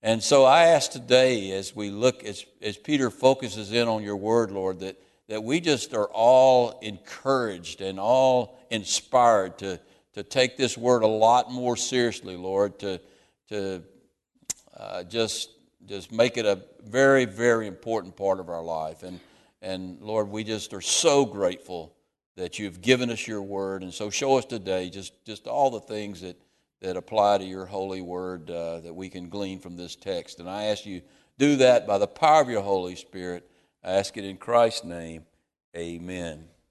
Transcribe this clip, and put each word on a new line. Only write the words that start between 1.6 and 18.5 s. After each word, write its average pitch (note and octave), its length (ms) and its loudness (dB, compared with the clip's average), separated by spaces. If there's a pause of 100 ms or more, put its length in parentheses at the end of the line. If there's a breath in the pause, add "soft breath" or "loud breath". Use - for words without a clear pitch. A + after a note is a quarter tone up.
we G#2 140 -6
look, A#2 340 0
as, G2+ 220 -12 (160)
as G#2 160 -8
Peter C3+ 320 0
focuses A2 600 0
in A#2 160 2
on A2 160 -2
your G2+ 140 -6
word, A2 340 0
Lord, F#2+ 300 -4
that, F#2+ 180 -10 (300 soft breath)
that G#2+ 160 -8
we C#3 160 0
just D3+ 320 -2
are G#2+ 180 -2
all B2 680 6
encouraged G#2 1000 -4
and F#2+ 180 -6
all B2+ 580 2 (120)
inspired A2 880 2
to, F#2+ 200 -8 (360 soft breath)
to G#2 80 -10
take B2+ 340 0
this B2 220 -2
word A#2+ 240 2
a A2 40 4
lot A#2 460 4
more B2 240 -2
seriously, A2 600 -2
Lord, F#2+ 420 0
to, G2 200 -8 (500 soft breath)
to, G2 340 -8 (920)
uh, F#2 280 -12
just, G#2+ 480 -6 (360)
just G2+ 260 -14
make A#2+ 240 2
it A2+ 100 -2
a G2 160 0 (220)
very, C3+ 400 4
very A2+ 420 2
important F#2+ 480 -8
part F#2+ 240 0
of F2 100 -12
our E2+ 140 -8